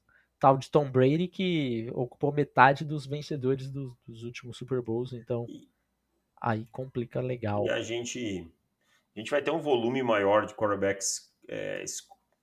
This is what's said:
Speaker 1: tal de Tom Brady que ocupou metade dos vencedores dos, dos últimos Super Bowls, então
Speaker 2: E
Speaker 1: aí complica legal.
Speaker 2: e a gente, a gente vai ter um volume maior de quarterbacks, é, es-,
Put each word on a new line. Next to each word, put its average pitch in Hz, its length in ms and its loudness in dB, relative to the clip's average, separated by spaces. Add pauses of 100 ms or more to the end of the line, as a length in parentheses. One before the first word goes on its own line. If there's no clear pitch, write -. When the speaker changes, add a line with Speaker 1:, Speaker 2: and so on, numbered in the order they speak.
(380)
Speaker 1:
tal 135 180 8
de 131 140 -6
Tom 147 180 4
Brady 135 380 4
que 143 640 -2
ocupou 123 380 -4
metade 143 540 6
dos 147 200 -6
vencedores 135 680 -4
dos, 131 240 -8 (100)
dos 113 160 -16
últimos 120 340 -14
Super 123 240 -4
Bowls, 120 320 -4
então 120 360 -6
Speaker 2:
E - 200 -18 (720)
Speaker 1:
aí 113 260 -4
complica 127 540 -8
legal. 110 460 -2
Speaker 2:
e 113 40 0
a 117 120 -2
gente, 110 680 -6 (680)
a - 20 -12
gente 113 140 -8
vai 143 100 2
ter 139 80 -2
um 160 80 0
volume 131 420 0
maior 104 460 4
de - 80 -12
quarterbacks, 98 800 -2 (140)
é, 50 340 -6
es-, - 240 -12 (360)